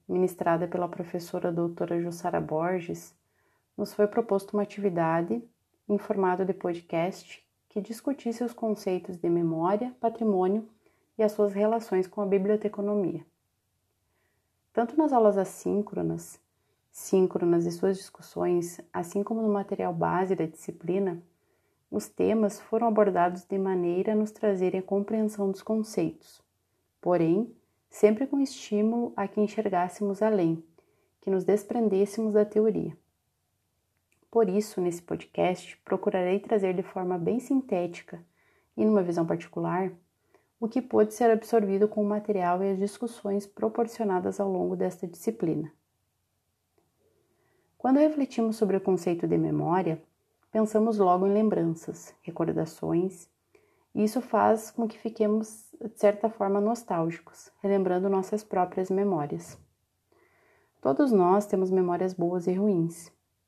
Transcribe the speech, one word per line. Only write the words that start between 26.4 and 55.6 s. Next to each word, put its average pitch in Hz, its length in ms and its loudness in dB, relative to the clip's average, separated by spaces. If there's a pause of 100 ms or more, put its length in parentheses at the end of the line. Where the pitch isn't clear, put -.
porém, 175 500 2 (380)
sempre 214 380 2
com 277 120 -2
estímulo 226 760 0
a 196 120 -4
que 214 140 -2
enxergássemos 196 800 -2
além, 175 420 2 (560)
que 190 120 -4
nos 185 120 0
desprendêssemos 208 880 2
da 208 120 6
teoria. 190 500 0 (1300)
Por 226 180 4
isso, 202 320 -2
nesse 175 220 -2
podcast, - 840 -4
procurarei 190 560 0
trazer 190 360 0
de 185 80 -2
forma 180 340 -4
bem 185 220 0
sintética 175 840 -4 (540)
e 214 80 2
numa 214 160 4
visão 170 240 0
particular, 170 640 -2 (680)
o 226 80 -2
que 233 140 -2
pôde 214 320 2
ser 233 180 4
absorvido 214 560 2
com 214 160 0
o 202 40 0
material 196 560 0
e 196 80 0
as 190 60 -2
discussões 202 720 -4
proporcionadas 214 920 -2
ao 196 120 0
longo 180 240 -2
desta 185 320 -4
disciplina. 160 640 -4 (2000)
Quando 262 160 6
refletimos 269 560 2
sobre 190 220 2
o 190 40 0
conceito 175 460 0
de 165 100 2
memória, 160 640 0 (520)
pensamos 214 460 2
logo 185 280 4
em 196 60 2
lembranças, 170 880 0
recordações, 165 1040 -2 (640)
e 214 120 2
isso 226 160 0
faz 220 500 2
com 226 160 -4
que - 100 -8
fiquemos, 214 680 -2 (160)